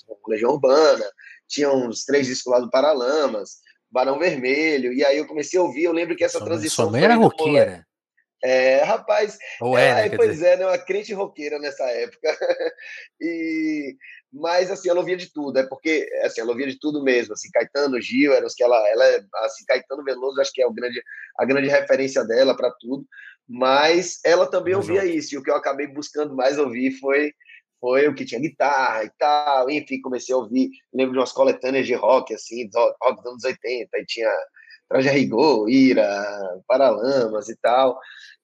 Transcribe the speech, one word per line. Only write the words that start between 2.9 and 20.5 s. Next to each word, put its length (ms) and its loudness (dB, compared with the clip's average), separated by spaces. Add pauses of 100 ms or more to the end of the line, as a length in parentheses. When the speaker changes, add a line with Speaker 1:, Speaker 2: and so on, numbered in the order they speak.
Speaker 1:
Barão 300 0
Vermelho, 760 0
e 120 0
aí 120 4
eu 100 -2
comecei 340 -2
a 20 4
ouvir. 220 -2
Eu 80 0
lembro 240 -2
que 80 0
essa 140 -4
Speaker 2:
Sua 20 -4
mãe, 80 -2
Speaker 1:
transição 380 0
Speaker 2:
sua 60 -2
mãe 80 0
Speaker 1:
foi 40 -2
Speaker 2:
era 100 4
Speaker 1:
ainda 100 4
moleque. 200 0
Speaker 2:
roqueira? 420 2 (560)
Speaker 1:
É, 400 4
rapaz, 560 -2 (220)
Speaker 2:
Ou 180 2
Speaker 1:
ela, 220 4
Speaker 2:
era, 60 0
Speaker 1:
é, 40 -2
Speaker 2:
quer 60 -4
Speaker 1:
pois 160 4
Speaker 2:
dizer? 140 -4
Speaker 1:
é, 100 6
né, 100 -4
uma 120 0
crente 360 -6
roqueira 460 -8
nessa 240 -8
época. 360 -6
<laughs> 540 -2 (460)
E, 720 -4 (380)
mas, 380 0
assim, 200 -6
ela 100 2
ouvia 160 -2
de 160 -16
tudo, 260 -2
é 80 2
porque, 420 -2 (160)
assim, 160 -4
ela 100 -2
ouvia 160 -4
de 120 -10
tudo 240 -6
mesmo, 300 2
assim, 200 -14
Caetano, 480 -2
Gil, 320 2
eram 140 2
os 80 -8
que 80 -2
ela, 140 4 (120)
ela 180 4
é, 140 4 (240)
assim, 220 -8
Caetano 380 -4
Veloso, 360 -4
acho 120 0